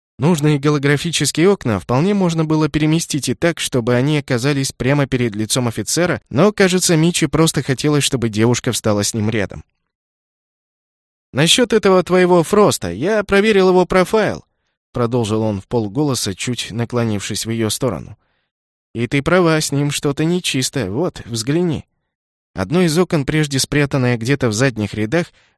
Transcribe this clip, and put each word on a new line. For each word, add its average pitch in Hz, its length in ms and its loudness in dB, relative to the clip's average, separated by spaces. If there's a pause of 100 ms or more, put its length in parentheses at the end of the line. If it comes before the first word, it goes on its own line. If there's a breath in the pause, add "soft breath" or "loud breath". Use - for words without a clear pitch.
(180)
Нужные 151 400 2
голографические 147 920 0
окна 196 300 0
вполне 175 340 0
можно 165 320 0
было 156 240 0
переместить 156 600 0
и 120 60 -2
так, - 260 -2
чтобы 120 340 0
они 143 240 2
оказались 139 540 -2
прямо 139 340 0
перед 120 300 -2
лицом 117 320 -2
офицера, 147 600 -2
но, 175 220 2
кажется, 185 460 2
Мичи 165 300 2
просто 156 360 0
хотелось, 147 400 0
чтобы 120 280 -2
девушка 113 420 0
встала 104 320 0
с - 100 -4
ним 107 160 -2
рядом. 98 320 -4 (1700)
"Насчёт 170 400 2
этого 190 300 4
твоего 180 400 4
Фроста, 151 480 2
я 185 320 -2
проверил 196 460 4
его 180 180 4
профайл", 185 580 0 (480)
продолжил 117 500 0
он 107 180 -2
вполголоса, 113 760 -2
чуть - 380 -6
наклонившись 113 760 -4
в 110 40 -6
её 113 200 -2
сторону. 101 460 -6 (800)
"И 117 140 -4
ты 143 140 0
права, 165 380 2
с - 120 -4
ним 143 180 0
что-то 147 340 -2
нечисто, 139 680 -2
вот, 131 340 -4
взгляни". 139 600 -2 (680)
Одно 113 280 0
из 160 140 2
окон, 170 300 0
прежде 147 320 -2
спрятанное 135 580 0
где-то 123 320 -2
в 107 40 -2
задних 107 420 -2
рядах, 110 380 -2 (260 soft breath)